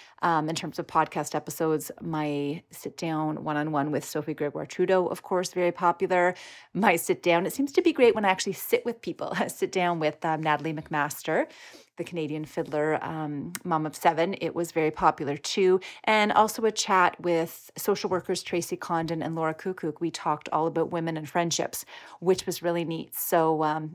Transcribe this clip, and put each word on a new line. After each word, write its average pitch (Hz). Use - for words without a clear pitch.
Um, 160
in 165
terms 156
of 160
podcast 156
episodes, 156
my 151
sit -
down 156
one-on-one 151
with 147
Sophie 156
Gregoire 147
Trudeau, 185
of -
course, 180
very 175
popular. 180
My 185
sit 180
down, 175
it 165
seems 277
to 349
be 320
great 233
when 214
I 196
actually 190
sit -
with 233
people. -
<laughs> -
I -
sit -
down 175
with, 151
um, 160
Natalie 151
McMaster, 156
the 170
Canadian 156
fiddler, 156
um, 156
mom 160
of 151
seven. 170
It 165
was 165
very 156
popular 156
too. 185
And 214
also 220
a 220
chat 190
with 170
social 202
workers 180
Tracy 175
Condon 165
and 160
Laura 160
Kukuk. 165
We 165
talked -
all 156
about 160
women 165
and 151
friendships, -
which 185
was 175
really 170
neat. 160
So, 160
um, 156